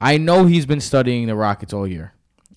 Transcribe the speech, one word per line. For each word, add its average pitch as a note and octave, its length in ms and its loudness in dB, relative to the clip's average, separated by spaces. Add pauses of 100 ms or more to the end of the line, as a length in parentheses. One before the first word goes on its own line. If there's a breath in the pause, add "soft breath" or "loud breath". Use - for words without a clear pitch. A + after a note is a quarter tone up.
I C#3+ 160 2
know E3+ 300 4
he's E3+ 200 2
been D3 140 -2
studying B2 460 -2
the A2 100 -4
Rockets G#2 380 -4
all G2 120 -6
year. E2+ 280 -10 (420)